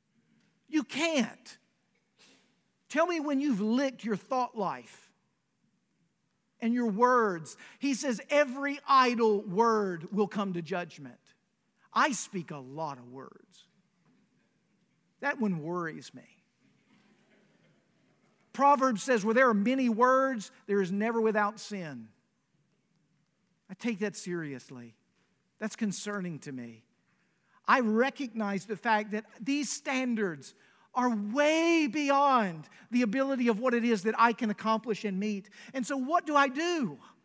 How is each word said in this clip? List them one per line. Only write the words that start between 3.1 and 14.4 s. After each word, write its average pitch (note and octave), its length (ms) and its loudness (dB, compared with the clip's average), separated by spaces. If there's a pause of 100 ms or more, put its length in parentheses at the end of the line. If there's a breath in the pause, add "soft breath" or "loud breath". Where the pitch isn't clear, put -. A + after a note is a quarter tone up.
when C#4+ 180 -2
you've C4+ 220 0
licked B3 420 0
your G#3 140 -4
thought B3 400 -4
life C#3 520 -8 (1500)
and A#3 100 0
your A#3+ 140 0
words. G#3+ 720 2 (220 loud breath)
He C#4 140 0
says B3 360 -2
every C#4+ 580 0
idle A#3+ 540 4
word G3 680 0
will G3+ 160 0
come G3 260 -4
to E3+ 80 -4
judgment. D#3 580 -10 (760 soft breath)
I C#4 180 2
speak F3+ 400 -8
a D3+ 60 -10
lot C#3 420 -10
of A#2+ 100 -20
words. - 560 -20 (1600)